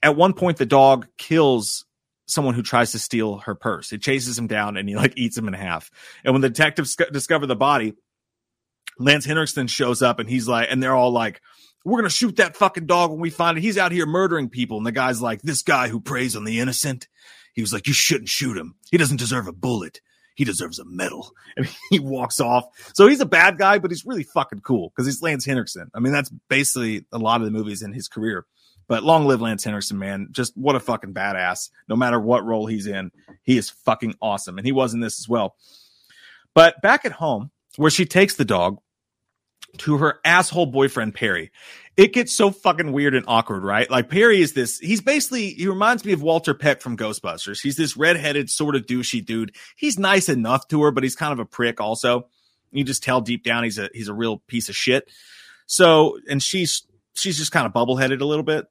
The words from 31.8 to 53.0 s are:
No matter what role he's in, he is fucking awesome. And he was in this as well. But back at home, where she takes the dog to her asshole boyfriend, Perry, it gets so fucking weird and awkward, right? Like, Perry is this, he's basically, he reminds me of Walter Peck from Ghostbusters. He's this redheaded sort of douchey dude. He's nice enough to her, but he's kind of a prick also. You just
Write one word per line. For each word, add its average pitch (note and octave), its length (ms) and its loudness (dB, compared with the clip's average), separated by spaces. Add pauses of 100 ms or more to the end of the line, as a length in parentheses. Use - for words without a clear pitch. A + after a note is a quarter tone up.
No A2 80 -4
matter A#2+ 240 2
what A2 260 0
role A2 220 -4
he's A2 180 -6
in, G2 260 -8 (300)
he C3 160 2
is G#2+ 140 -4
fucking A2+ 500 -4
awesome. G2 360 -6
And G#2 100 -6
he C3+ 60 0
was C3 200 0
in A#2 60 -4
this A2+ 200 -6
as - 80 -14
well. A2+ 280 -2 (1000)
But E3 280 8
back B3+ 240 4
at A3+ 80 -6
home, C3+ 360 -4 (260)
where D3+ 140 4
she F3 160 2
takes G3 300 4
the C3+ 100 0
dog G2 320 0 (1000)
to D3+ 200 0
her D3 260 0
asshole E3+ 440 4
boyfriend, C3 480 0
Perry, F2+ 340 -2 (480)
it F#3+ 160 8
gets A#3+ 200 0
so G3+ 180 4
fucking E3 400 -2
weird C#3+ 240 2
and B2 120 0
awkward, A2+ 360 0
right? G#2 260 0
Like, B2+ 200 0
Perry G3+ 320 4
is D#3 120 2
this, B2 240 -4
he's G3 240 -2
basically, C4 500 -2
he F3+ 160 -6
reminds G#3 380 0
me G#3 60 -2
of D#3+ 100 0
Walter D#3+ 320 0
Peck C#3+ 280 0
from A#2+ 160 -8
Ghostbusters. G2+ 640 -8
He's C#3 160 -4
this D#3 200 -2
redheaded D3 540 0
sort D3 240 -2
of B2 100 -2
douchey B2 400 -4
dude. A2 300 -6 (200)
He's C#4+ 220 -2
nice F#3+ 320 2
enough B2 380 0
to D3 160 2
her, D3 80 6
but B2+ 120 0
he's C3 120 -2
kind D3+ 180 -4
of B2+ 60 -6
a A2+ 60 -6
prick A#2 360 -2
also. A#2+ 460 0 (440)
You C#3+ 120 -2
just C3 180 -4